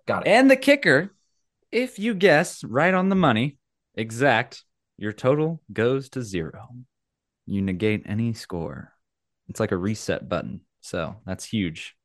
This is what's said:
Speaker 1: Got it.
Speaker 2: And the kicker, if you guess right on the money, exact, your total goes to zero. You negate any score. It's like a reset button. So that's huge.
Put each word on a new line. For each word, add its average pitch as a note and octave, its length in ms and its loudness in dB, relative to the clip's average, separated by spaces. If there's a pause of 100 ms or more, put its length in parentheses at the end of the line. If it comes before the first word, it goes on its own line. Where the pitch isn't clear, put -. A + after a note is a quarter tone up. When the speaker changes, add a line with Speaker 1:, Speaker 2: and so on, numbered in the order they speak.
Speaker 1:
Got A#2 200 -4
it. E3 40 4
Speaker 2:
And C4 200 6
the C4+ 60 6
kicker, G3+ 580 2 (560)
if B3 280 -4
you A3 160 -2
guess F3 500 4
right D3 300 0
on F#3 160 2
the G3 60 2
money, C#3+ 420 2 (360)
exact, A2+ 720 0 (320)
your G#2 160 -6
total D#3 480 0 (100)
goes B2+ 400 -2
to C3 120 -8
zero. F#2+ 460 -8 (760)
You G2 160 -6
negate G2 460 -2
any A2+ 260 -4
score. - 600 -12 (540)
It's - 120 -8
like A2 120 -2
a G2 40 0
reset F#2+ 500 -6
button. E2+ 360 -6 (220)
So E2+ 300 -8 (100)
that's F#2 200 -10
huge. F2+ 500 -6 (100)